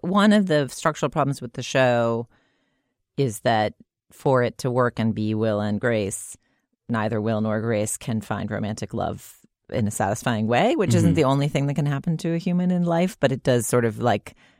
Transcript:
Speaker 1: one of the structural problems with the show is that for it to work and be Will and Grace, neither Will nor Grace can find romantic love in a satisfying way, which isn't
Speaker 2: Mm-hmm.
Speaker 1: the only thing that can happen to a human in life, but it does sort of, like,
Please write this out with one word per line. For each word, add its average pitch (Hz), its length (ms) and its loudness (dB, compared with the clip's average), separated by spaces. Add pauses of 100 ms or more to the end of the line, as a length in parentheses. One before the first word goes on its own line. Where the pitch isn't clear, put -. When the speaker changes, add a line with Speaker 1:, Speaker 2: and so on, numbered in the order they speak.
Speaker 1:
one 202 320 4
of 208 140 4
the 147 220 2
structural - 420 -2
problems 139 280 -2
with 120 140 -12
the - 80 -10
show 120 640 2 (880)
is 127 260 -2
that 110 340 2 (360)
for 131 300 2
it 117 160 0
to 127 140 -4
work 123 260 2
and 110 160 2
be 107 220 -2
Will 107 260 0
and 104 180 -2
Grace, 110 560 -2 (540)
neither 110 320 -2
Will 107 200 0
nor 110 200 0
Grace 107 340 -2
can 110 260 -4
find 104 280 -8
romantic 107 440 -6
love - 440 -6 (340)
in 110 160 -2
a 107 40 -2
satisfying 110 560 -2
way, 160 280 2
which 170 200 0
isn't 165 160 4
Speaker 2:
Mm-hmm. - 40 2
Speaker 1:
the 160 100 2
only 139 220 0
thing 143 200 -2
that 143 80 -4
can 147 100 -2
happen 160 320 -2
to 165 160 -4
a 170 60 -2
human 180 320 0
in 175 140 0
life, 170 340 0
but 131 120 2
it 135 120 -4
does 120 240 2
sort 123 180 2
of, 113 140 -4
like, 113 340 -2 (260)